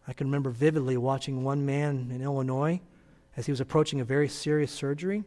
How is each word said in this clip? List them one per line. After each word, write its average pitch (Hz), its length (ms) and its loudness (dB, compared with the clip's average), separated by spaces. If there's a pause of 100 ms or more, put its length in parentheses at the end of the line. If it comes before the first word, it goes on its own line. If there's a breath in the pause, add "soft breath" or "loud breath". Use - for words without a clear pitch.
I 131 60 -10
can 135 160 -2
remember 139 220 0
vividly 131 460 2
watching 131 460 0
one 139 240 0
man 139 480 0
in 127 80 -6
Illinois 139 580 0 (560 soft breath)
as 120 100 -6
he 147 60 0
was 127 80 -2
approaching 151 400 2
a 123 40 -2
very 139 240 2
serious 151 420 0
surgery 175 560 -4